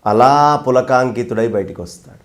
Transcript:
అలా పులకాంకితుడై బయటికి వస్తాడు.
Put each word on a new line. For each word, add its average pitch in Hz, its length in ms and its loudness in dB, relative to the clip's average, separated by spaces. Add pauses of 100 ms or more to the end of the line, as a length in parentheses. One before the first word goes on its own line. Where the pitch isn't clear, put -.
అలా 143 580 4
పులకాంకితుడై 123 840 -2
బయటికి 98 340 -6
వస్తాడు. - 440 -18